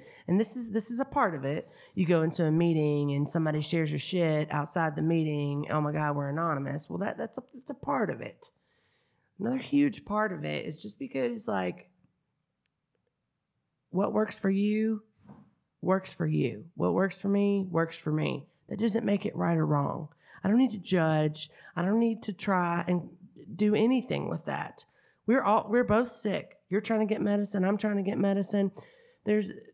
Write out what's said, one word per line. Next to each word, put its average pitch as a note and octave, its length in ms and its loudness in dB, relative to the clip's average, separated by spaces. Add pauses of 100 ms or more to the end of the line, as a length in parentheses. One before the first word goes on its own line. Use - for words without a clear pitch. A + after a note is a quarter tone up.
(260)
and F#3 140 2
this A3 160 -2
is, A3+ 160 -8
this A3 180 -2
is A#3 80 -6
a C4+ 60 0
part A3+ 320 0
of C3+ 80 -6
it. D3 240 -4 (260)
You F#3 100 2
go E3 180 4
into E3 220 0
a D#3 60 4
meeting D3+ 600 2
and C#3+ 180 0
somebody D#3 300 0
shares D#3+ 320 0
your D3 80 -2
shit D#3 500 0
outside D#3 460 -2
the D#3 60 -2
meeting. D3 680 0
"Oh D3+ 100 0
my D3 120 0
God, D3+ 240 -2
we're C#3+ 140 -4
anonymous." D3 600 -4
Well, E3+ 80 -6
that, G3+ 180 -4
that's A3+ 220 -8
a, B3 40 -12 (120)
that's - 160 -20
a C4+ 40 -8
part B3+ 360 -4
of A#2 100 -6
it. - 300 -14 (880)
Another C4 200 -4
huge C#3+ 460 2
part G#3 280 -2
of D3+ 120 -8
it D3+ 220 -4
is D#3 160 -10
just G#3 160 -14
because, B3 480 -4
like, - 420 -4 (2000)
what G3 220 0
works G#3 240 0
for G3 140 0
you G#3+ 520 0 (800)
works F#3+ 320 0
for E3 140 -4
you. D3 380 0 (100)
What F3 180 0
works F#3 260 0
for G3 100 -4
me G3+ 420 2
works E3 260 0
for - 160 -4
me. C#3+ 340 -2 (220)
That - 100 -6
doesn't A3 260 0
make G#3 220 0
it - 80 -4
right F3 220 2
or D#3 100 4
wrong. D3 420 0 (360)
I F#3+ 40 2
don't A3 100 4
need B3+ 140 4
to G#3 60 -8
judge. D#3 720 2 (240)
I E3+ 80 -2
don't G3+ 160 2
need A3+ 260 2
to G3+ 80 -6
try F3 540 0
and F3 220 0 (460)
do G#3 200 4
anything A3 540 2
with E3 180 -4
that. - 380 -8 (420)
We're B3 160 4
all, A3 260 2
we're A#3+ 160 4
both A3+ 280 2
sick. - 460 -6 (100)
You're G3 120 0
trying G#3+ 200 0
to G#3+ 120 2
get - 80 -2
medicine. G3+ 440 0
I'm G3 120 2
trying G#3 200 -2
to G3 60 0
get G3 160 -2
medicine. G3 520 2 (540)
There's, G#3 280 0 (220)